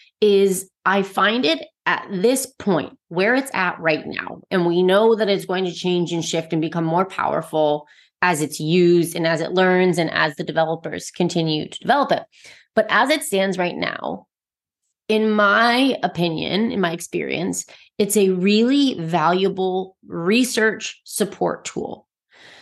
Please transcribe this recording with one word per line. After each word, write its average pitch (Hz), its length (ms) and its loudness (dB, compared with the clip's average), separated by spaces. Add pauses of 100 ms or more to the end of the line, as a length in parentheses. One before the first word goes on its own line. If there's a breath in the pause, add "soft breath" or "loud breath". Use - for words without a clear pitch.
(200 loud breath)
is 196 480 4 (160)
I 190 200 2
find 208 420 0
it 320 220 -2 (180)
at 175 240 -2
this 226 380 0
point - 500 -2 (120)
where 190 260 0
it's 269 180 -2
at 180 260 -2
right 160 280 0
now. - 420 -10
And 180 160 0
we 175 160 2
know 202 320 4
that 208 160 0
it's 175 160 0
going 190 200 -2
to 175 60 -4
change 175 400 -2
and 165 140 -2
shift 165 280 -4
and 160 80 0
become 165 240 -2
more 170 200 0
powerful 151 800 -2 (380 soft breath)
as 170 180 2
it's 151 180 -4
used 175 560 2
and 170 120 -2
as 160 140 0
it - 100 -4
learns 185 480 2
and 165 100 0
as 156 280 0
the - 60 -8
developers 165 680 -4
continue 165 580 -2
to - 100 -18
develop 262 320 0
it. 151 120 0 (520 loud breath)
But 214 140 0
as 233 220 2
it 311 100 0
stands 190 380 -2
right 175 180 -2
now, - 480 -6 (840)
in 214 200 2
my 226 720 2
opinion, 170 680 -2
in - 80 -2
my 170 140 0
experience, 170 720 -6 (320 loud breath)
it's 208 180 0
a 196 140 4
really 220 680 2
valuable 185 1000 -2 (100)
research 220 960 0
support - 640 -4
tool. - 420 -10 (540 loud breath)